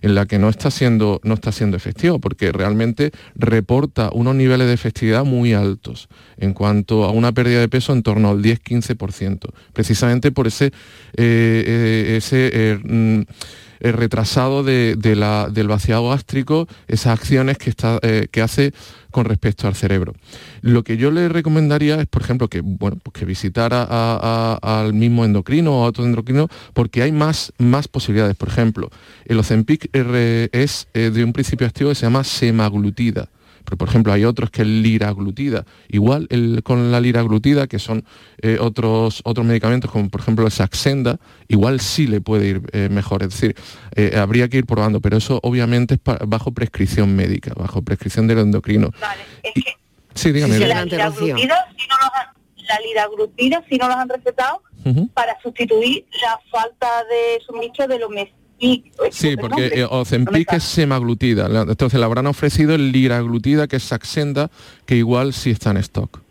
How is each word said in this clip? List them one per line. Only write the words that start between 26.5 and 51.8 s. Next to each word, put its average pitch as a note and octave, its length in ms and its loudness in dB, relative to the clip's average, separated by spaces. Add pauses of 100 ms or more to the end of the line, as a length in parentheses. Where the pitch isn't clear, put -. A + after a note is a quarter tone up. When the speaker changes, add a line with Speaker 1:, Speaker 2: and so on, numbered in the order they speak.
Speaker 1:
porque A#2+ 280 0
hay C#3+ 100 2
más, D3+ 460 0
más B2+ 320 2
posibilidades. G#2 480 0
Por F#2+ 100 -6
ejemplo, A2+ 420 -2 (360)
el A2+ 120 0
Ozempic A2 560 2
R A#2+ 600 0
es, C3 400 -2
eh, A2+ 200 0
de A#2+ 120 2
un A#2 80 0
principio C3+ 340 -2
activo C#3 220 0
que C#3+ 60 0
se - 100 -4
llama B2+ 180 2
semaglutida. G#2+ 1040 0 (360)
Pero, F#2 140 -8
por - 120 -4
ejemplo, G#2+ 240 4
hay G2+ 120 4
otros A#2 260 -2
que - 100 -4
es G#2+ 60 2
liraglutida. A2 1000 0 (220)
Igual B2 420 0
el, A#2 320 0
con A#2+ 300 0
la A#2+ 100 2
liraglutida, A#2+ 640 2
que A2 140 -6
son, A2 260 -6 (380)
eh, A2 180 2
otros, A2+ 600 0
otros A#2 200 -2
medicamentos, A#2 460 0
como G#2 180 -2
por G2 140 -6
ejemplo A2+ 240 0
el G#2+ 60 2
Saxenda, B2+ 640 0 (300)
igual A2+ 320 2
sí D3 260 0
le G#2+ 160 0
puede G2+ 260 0
ir, F#2+ 140 -2 (120)
eh, G2 180 0
mejor. G2 320 -2
Es F#2 60 -4
decir, G#2 260 -2 (400)
eh, G#2 240 2
habría A#2 300 2
que B2+ 80 0
ir B2 100 0
probando, G#2+ 340 0
pero G#2 160 2
eso A#2+ 240 0
obviamente A#2+ 540 2
es - 40 0
pa-, A2+ 280 -2
bajo A2+ 240 -2
prescripción G2+ 640 0
médica, F#2 420 -2
bajo - 240 -4
prescripción A2 460 -2
del A2+ 100 4
endocrino. G#2 540 2 (100)
Speaker 2:
Vale, G3+ 200 -8 (200)
es - 140 -8
Speaker 1:
Y B3+ 80 0
Speaker 2:
que - 80 -8 (420)
Speaker 1:
sí, - 180 0
dígame. C#3 280 2
Speaker 2:
la - 60 4
Speaker 3:
Adelante, F3 380 0
Rocío. D#3 320 -2
Speaker 2:
liraglutida, D4+ 300 0 (100)
si - 120 -12